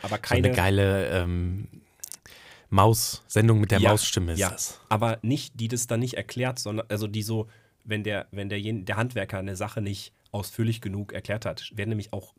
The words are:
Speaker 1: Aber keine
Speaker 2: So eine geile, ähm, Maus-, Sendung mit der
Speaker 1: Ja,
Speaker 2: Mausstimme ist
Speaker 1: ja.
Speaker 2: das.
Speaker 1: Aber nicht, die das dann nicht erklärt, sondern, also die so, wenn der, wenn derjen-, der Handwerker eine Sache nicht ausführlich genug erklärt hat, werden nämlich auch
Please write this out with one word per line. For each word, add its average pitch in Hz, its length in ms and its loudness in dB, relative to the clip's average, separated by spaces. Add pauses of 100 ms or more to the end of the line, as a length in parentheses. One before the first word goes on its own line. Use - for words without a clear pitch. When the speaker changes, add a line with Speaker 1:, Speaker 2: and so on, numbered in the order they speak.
Speaker 1:
Aber 101 140 -2
keine 127 260 2
Speaker 2:
So 131 40 6
eine 123 80 4
geile, 98 540 4
ähm, 87 580 0 (1040)
Maus-, 107 580 4
Sendung 110 320 6
mit 104 100 2
der 98 100 4
Speaker 1:
Ja, 107 100 6
Speaker 2:
Mausstimme 92 440 2
ist 85 60 -2
Speaker 1:
ja. 92 100 4
Speaker 2:
das. - 300 -8 (100)
Speaker 1:
Aber 110 320 2
nicht, 135 380 -2
die 113 80 -4
das 120 200 -2
dann 113 120 0
nicht 123 160 -4
erklärt, 123 420 -4
sondern, 110 320 -4
also 107 160 -2
die 107 160 -4
so, 110 280 -2 (340)
wenn 107 200 -4
der, 104 280 -4
wenn 101 180 -8
derjen-, 104 360 -4
der 98 120 -2
Handwerker 110 400 -4
eine 95 180 -6
Sache 104 260 -6
nicht 98 320 -8 (180)
ausführlich 113 500 -2
genug 101 320 -8
erklärt 101 320 -6
hat, - 320 -6
werden 107 120 -4
nämlich 107 220 -4
auch - 280 -10